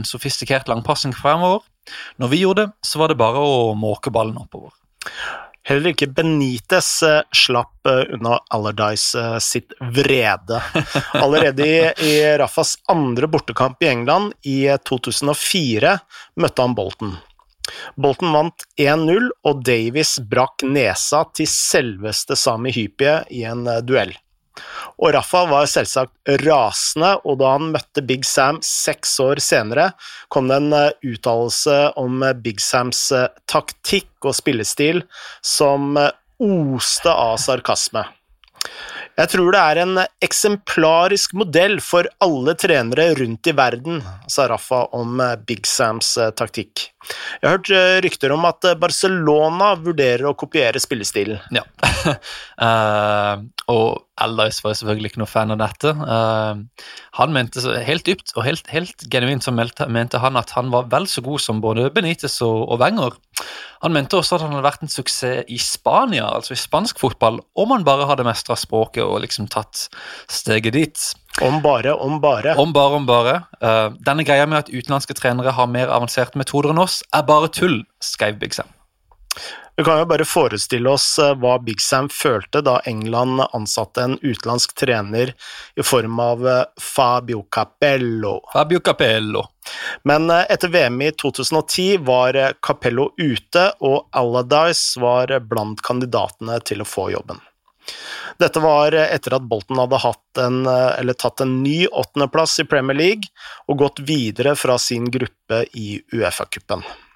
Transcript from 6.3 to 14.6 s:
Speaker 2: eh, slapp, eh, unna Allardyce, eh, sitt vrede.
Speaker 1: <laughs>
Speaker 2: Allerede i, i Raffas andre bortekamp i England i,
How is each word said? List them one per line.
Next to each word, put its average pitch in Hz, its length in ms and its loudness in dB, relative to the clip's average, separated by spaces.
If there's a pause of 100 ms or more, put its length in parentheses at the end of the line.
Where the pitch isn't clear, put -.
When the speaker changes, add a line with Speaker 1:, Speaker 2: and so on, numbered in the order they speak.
Speaker 2:
eh, 151 180 4 (100)
slapp, - 560 0
eh, 131 160 2 (100)
unna 117 260 0 (100)
Allardyce, 107 640 -2
eh, 113 240 -4
sitt - 400 -4
vrede. 120 800 0 (300)
Speaker 1:
<laughs> - 240 -4
Speaker 2:
Allerede 143 500 2
i, 156 140 4 (260)
i 151 340 4
Raffas 143 400 0 (120)
andre 139 380 2
bortekamp 131 540 -2
i 170 60 2
England 147 460 0 (100)
i, 135 240 0